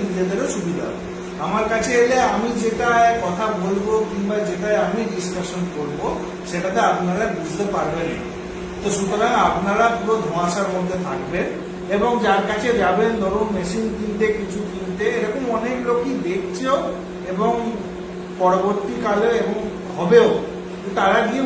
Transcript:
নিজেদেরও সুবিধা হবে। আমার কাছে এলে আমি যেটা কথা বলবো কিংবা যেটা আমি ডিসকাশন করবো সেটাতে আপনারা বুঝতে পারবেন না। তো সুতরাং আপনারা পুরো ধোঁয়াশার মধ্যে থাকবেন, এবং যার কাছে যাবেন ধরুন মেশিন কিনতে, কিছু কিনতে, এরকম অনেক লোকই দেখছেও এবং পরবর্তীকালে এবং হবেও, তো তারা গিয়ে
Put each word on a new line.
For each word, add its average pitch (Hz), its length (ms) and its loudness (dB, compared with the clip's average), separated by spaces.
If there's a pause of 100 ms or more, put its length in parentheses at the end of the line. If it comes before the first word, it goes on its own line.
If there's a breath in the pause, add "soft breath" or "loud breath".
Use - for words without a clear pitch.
নিজেদেরও 185 500 0
সুবিধা 175 320 -2
হবে। - 140 -6 (440)
আমার 220 260 0
কাছে 226 200 0 (100)
এলে 254 160 4 (160)
আমি 226 160 0 (140)
যেটা 233 260 0 (360)
কথা 180 200 -2 (180)
বলবো 202 280 0 (180)
কিংবা 196 260 -2 (140)
যেটা 185 200 -2 (180)
আমি 214 140 0 (120)
ডিসকাশন 180 480 -4 (140)
করবো 147 300 -4 (440)
সেটাতে 190 300 -2 (120)
আপনারা 180 340 0 (120)
বুঝতে 160 280 -4 (100)
পারবেন 160 400 -2
না। - 80 -6 (580)
তো 214 60 -4 (100)
সুতরাং 196 340 2 (160)
আপনারা 202 380 2 (120)
পুরো 208 180 0 (100)
ধোঁয়াশার 185 500 0
মধ্যে 180 220 -2 (100)
থাকবেন, 175 400 -2 (480)
এবং 233 160 2 (140)
যার 196 240 4
কাছে 214 200 0 (120)
যাবেন 196 300 4 (120)
ধরুন 208 320 2
মেশিন 185 300 -2 (120)
কিনতে, 214 280 0 (120)
কিছু 196 220 -4 (120)
কিনতে, 185 340 -4 (120)
এরকম 254 260 -2 (140)
অনেক 247 180 -2 (120)
লোকই 247 260 0 (140)
দেখছেও 196 500 0 (540)
এবং 220 220 2 (880)
পরবর্তীকালে 202 880 2 (140)
এবং - 140 -2 (400)
হবেও, 214 320 8 (520)
তো 196 60 -10 (120)
তারা 202 280 4
গিয়ে 262 180 0